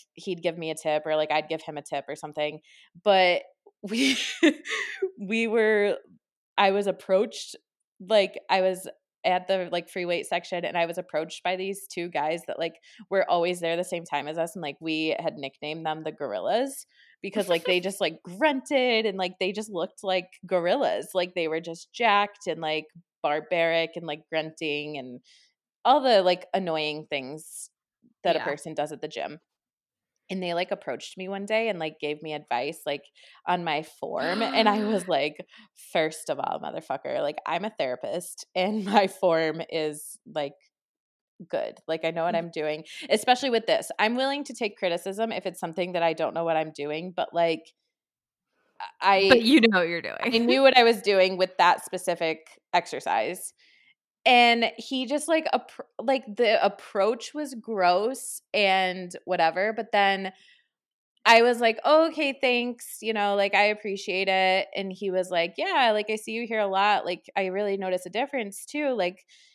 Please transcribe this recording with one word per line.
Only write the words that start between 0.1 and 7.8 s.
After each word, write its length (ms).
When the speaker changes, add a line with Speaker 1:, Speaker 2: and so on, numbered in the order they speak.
Speaker 1:
he'd 280
give 160
me 120
a 60
tip 300
or, 100
like, 160
I'd 160
give 140
him 160
a 40
tip 260
or 80
something. 440
But 380
<laughs> 200
we, 360
we 280
were, 500
I 140
was 160
approached, 680